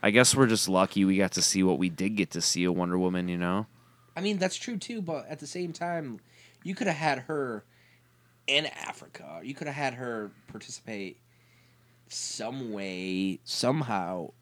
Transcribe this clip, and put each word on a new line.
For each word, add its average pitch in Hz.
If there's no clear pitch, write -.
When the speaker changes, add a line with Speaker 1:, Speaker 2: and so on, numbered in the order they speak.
Speaker 1:
I -
guess 123
we're 131
just 110
lucky 95
we 95
got 95
to 90
see -
what 92
we 90
did 95
get 98
to 85
see 87
of 90
Wonder 90
Woman, 90
you 87
know? 90
Speaker 2:
I 170
mean, 202
that's 185
true 240
too, 226
but 160
at 151
the 147
same 175
time, 165
you 185
coulda 185
had 147
her 127
in 143
Africa. -
You 127
coulda 147
had 135
her 117
participate 101
some 220
way, 95
somehow, 98